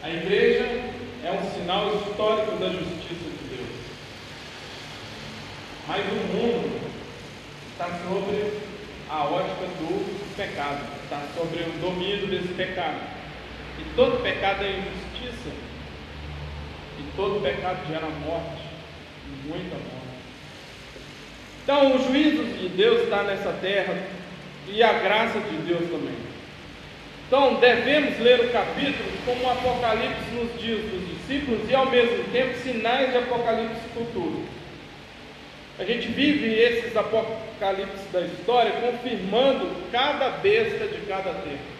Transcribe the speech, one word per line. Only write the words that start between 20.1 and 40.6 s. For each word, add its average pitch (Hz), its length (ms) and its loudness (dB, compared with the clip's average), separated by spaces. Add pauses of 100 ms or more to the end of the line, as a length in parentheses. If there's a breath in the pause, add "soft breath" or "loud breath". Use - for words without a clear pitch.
Então, 269 320 8
o 254 120 4
juízo 294 360 6
de 185 260 -2
Deus 226 340 6
está 202 200 2
nessa 196 300 0
terra 185 420 0 (720)
e 202 140 2
a 214 120 8
graça 214 460 2
de 160 180 -4
Deus 170 320 0
também. 143 260 -4 (1120)
Então, 254 300 8
devemos 247 600 6
ler 240 200 10
o 233 120 6
capítulo 233 560 0 (160)
como 247 200 0
um 254 80 4
apocalipse 240 840 2
nos 233 260 -4
dias 220 220 0
dos 180 280 -4
discípulos 247 600 -2
e, 254 60 4
ao 269 100 6
mesmo 240 460 4
tempo, 254 260 2
sinais 254 540 2
de 247 80 6
apocalipse 226 720 0
futuro. - 520 -2 (1300)
A 170 60 -4
gente 233 240 0
vive 269 440 4
esses 233 460 6
apocalipses 208 1120 0
da 180 100 2
história 226 500 4 (100)
confirmando 233 880 4 (220)
cada 262 380 2
besta 214 580 4